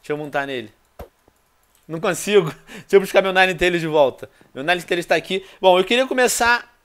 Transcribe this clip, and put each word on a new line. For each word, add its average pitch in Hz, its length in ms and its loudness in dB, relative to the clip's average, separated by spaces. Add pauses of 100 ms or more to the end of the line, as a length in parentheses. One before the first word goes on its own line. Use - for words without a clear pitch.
Deixa - 140 -8
eu - 20 -8
montar 147 300 -6
nele. 123 260 -10 (1120)
Não 160 140 -10
consigo. 185 520 0 (160)
<laughs> 214 200 -20
Deixa 196 80 4
eu 196 40 8
buscar 190 220 0
meu 190 100 -2
Ninetales 180 480 2
de 160 60 -4
volta. 151 440 0 (240)
Meu 131 100 -10
Ninetales 175 420 -2
tá 185 80 2
aqui. 185 300 -4 (160)
Bom, 185 180 4
eu 185 60 2
queria 247 220 0
começar 240 680 0 (100)